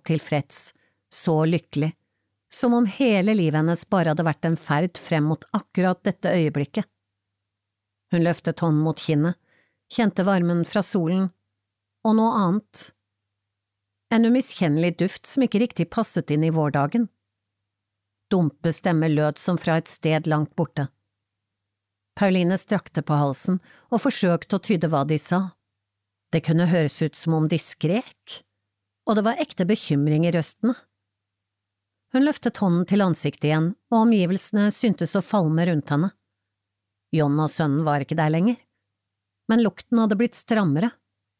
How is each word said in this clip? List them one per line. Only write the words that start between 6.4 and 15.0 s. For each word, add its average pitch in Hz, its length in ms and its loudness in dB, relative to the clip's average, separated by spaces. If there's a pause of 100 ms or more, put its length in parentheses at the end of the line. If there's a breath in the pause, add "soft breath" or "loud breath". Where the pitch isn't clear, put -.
Hun 170 140 2
løftet 165 340 -2
hånden 156 240 2
mot 160 160 -2
kinnet, 160 380 0 (540)
kjente 202 320 0
varmen 175 440 0
fra 208 160 -2
solen, 185 460 -2 (720)
og 220 140 2
noe 226 240 2
annet. - 480 -4 (1200)
En 226 160 4
umiskjennelig 170 720 0